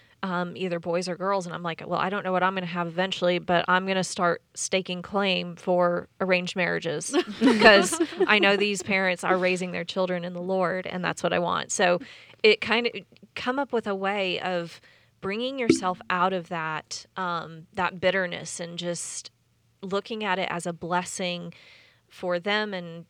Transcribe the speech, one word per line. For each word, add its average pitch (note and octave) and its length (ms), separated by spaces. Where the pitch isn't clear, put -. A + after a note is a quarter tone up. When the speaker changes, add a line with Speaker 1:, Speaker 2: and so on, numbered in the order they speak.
Speaker 1:
um, F3 320
either E3+ 240
boys F3 280
or E3+ 80
girls, F#3+ 300
and E3+ 80
I'm E3+ 80
like, E3 240
"Well, F3 140
I F#3 100
don't G3+ 140
know F#3 80
what F3+ 100
I'm F#3+ 120
gonna F3+ 120
have F3 220
eventually, F3+ 500
but E3+ 300
I'm F#3 180
gonna F#3+ 180
start F3 380
staking F3+ 480
claim F3+ 540
for F3 520
arranged F3+ 360
marriages E3+ 580
Speaker 2:
<laughs> G3+ 120
Speaker 1:
'cause A3 580
I G#3 140
know G3+ 160
these G3+ 260
parents F#3+ 420
are F#3 140
raising F3+ 340
their F3 120
children F3+ 400
in F3+ 100
the F3 80
Lord, F#3 440
and F3+ 180
that's E3 180
what - 100
I F3 60
want." F3 340
So F3+ 280
it G#3+ 180
kind A#3 280
of, - 40
come B3+ 240
up C4+ 120
with A3+ 140
a G3+ 80
way F#3+ 460
of F3 400
bringing A#3+ 360
yourself G3 420
out F#3 220
of F3 160
that, D#3 580
um, E3+ 580
that F3+ 260
bitterness F#3 600
and E3+ 180
just - 520
looking G3+ 420
at F#3+ 140
it F#3 120
as F3 160
a E3+ 60
blessing F3 800
for F3 320
them G#3 340
and, E3+ 360